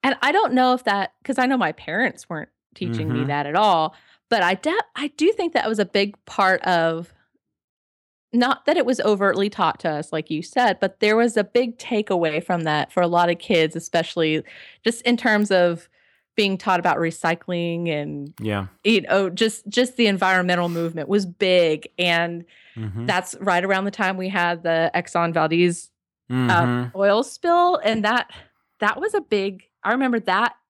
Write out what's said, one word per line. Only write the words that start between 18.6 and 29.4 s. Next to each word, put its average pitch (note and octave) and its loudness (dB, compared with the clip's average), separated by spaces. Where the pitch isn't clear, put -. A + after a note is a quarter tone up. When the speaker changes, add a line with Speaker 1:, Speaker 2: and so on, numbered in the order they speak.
Speaker 1:
you G#3 2
know, F#3+ 0
just, G#3+ -4
just B3 -2
the A#3 4
environmental F3+ 2
movement E3 -4
was G3+ 0
big. F3 0
And E3+ 0
Speaker 2:
Mm-hmm. A2+ -8
Speaker 1:
that's F3+ -2
right F3+ 0
around G3 0
the G3+ -4
time F#3+ -2
we F#3 -6
had F3 -2
the E3 2
Exxon E3+ -2
Valdez, E3 0
uh, - -4
Speaker 2:
Mm-hmm. B2 0
Speaker 1:
oil G3+ 2
spill. F4 0
And A3 0
that, A#3 0
that G#3 0
was G#4 -2
a G4+ 2
big, G3 -4